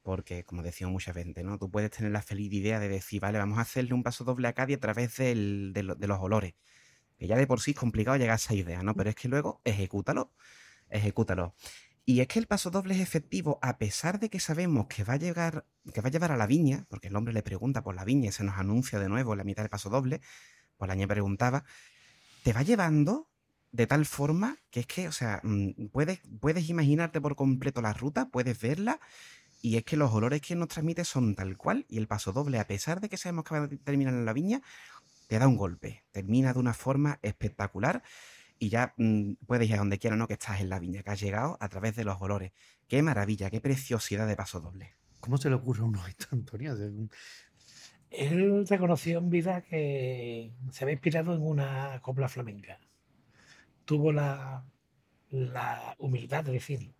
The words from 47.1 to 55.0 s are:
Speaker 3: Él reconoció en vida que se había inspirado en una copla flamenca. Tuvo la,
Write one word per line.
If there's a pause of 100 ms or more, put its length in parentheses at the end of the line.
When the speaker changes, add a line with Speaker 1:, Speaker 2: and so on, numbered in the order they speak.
Speaker 3:
Él
reconoció
en
vida
que (180)
se
había
inspirado
en
una
copla
flamenca. (1080)
Tuvo
la, (640)